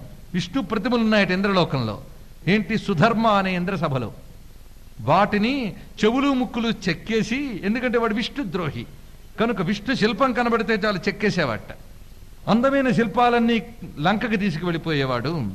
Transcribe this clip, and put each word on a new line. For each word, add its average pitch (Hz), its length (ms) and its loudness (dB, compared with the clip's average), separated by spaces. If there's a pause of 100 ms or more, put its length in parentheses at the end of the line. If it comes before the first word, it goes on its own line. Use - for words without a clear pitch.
(340)
విష్ణు 180 280 -2
ప్రతిమలు 226 380 0
ఉన్నాయట 214 300 4
ఇంద్రలోకంలో. 160 720 0 (480)
ఏంటి? 208 300 2
సుధర్మ 214 480 2
అనే 196 280 4
ఇంద్రసభలో. 147 580 -2 (880)
వాటిని 202 760 2 (300)
చెవులు 269 280 4
ముక్కులు 240 360 0
చెక్కేసి, 220 960 -2
ఎందుకంటే 233 340 0
వాడు 226 160 0
విష్ణుద్రోహి 170 720 -4 (540)
కనుక 220 220 0
విష్ణు 208 320 -2
శిల్పం 240 380 2
కనబడితే 233 420 2
చాలు 208 240 0
చెక్కేసేవాట. 160 640 0 (880)
అందమైన 254 420 4
శిల్పాలన్నీ 233 720 4 (380)
లంకకి 208 360 2
తీసుకువెళ్ళిపోయేవాడు. 156 1200 0